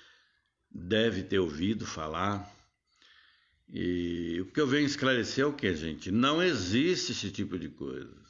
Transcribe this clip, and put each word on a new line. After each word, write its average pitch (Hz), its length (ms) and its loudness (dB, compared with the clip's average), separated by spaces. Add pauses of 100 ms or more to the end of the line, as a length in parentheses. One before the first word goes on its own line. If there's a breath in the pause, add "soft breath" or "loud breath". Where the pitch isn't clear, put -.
(680 loud breath)
deve 101 540 2
ter 98 160 2
ouvido 92 460 0
falar. 92 680 -4 (1160 soft breath)
E 87 720 -2
o - 100 -8
que - 80 -4
eu 147 80 4
venho 143 180 2
esclarecer 131 600 2
é - 20 4
o 147 60 0
quê, 101 200 0
gente? 80 380 -6
Não 143 320 4
existe 135 680 2
esse 101 180 -4
tipo 95 260 -4
de 78 120 -6
coisa. 65 440 -10 (160)